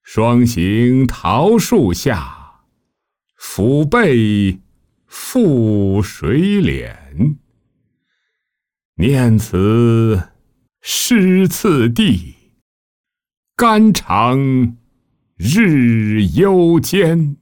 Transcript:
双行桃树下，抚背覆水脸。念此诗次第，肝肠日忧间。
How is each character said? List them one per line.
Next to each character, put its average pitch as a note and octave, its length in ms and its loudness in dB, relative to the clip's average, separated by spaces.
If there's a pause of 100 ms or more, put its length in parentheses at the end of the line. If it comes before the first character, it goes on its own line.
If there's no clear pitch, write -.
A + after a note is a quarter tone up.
双 A#2+ 440 0
行 A#2 600 0
桃 C#3+ 520 0
树 C#3+ 360 0
下， - 720 -8 (720)
抚 C#3 500 -2
背 A2 720 0 (480)
覆 G#2+ 920 0
水 E3 580 -2
脸。 C#2+ 800 -4 (1600)
念 A#2+ 420 2
此 A2 920 0 (520)
诗 F#3 680 0
次 D3 420 0
第， A#2+ 460 -2 (1200)
肝 A3 380 4
肠 B2 840 -2 (600)
日 A#2 840 0
忧 E3+ 560 2
间。 E3 640 -2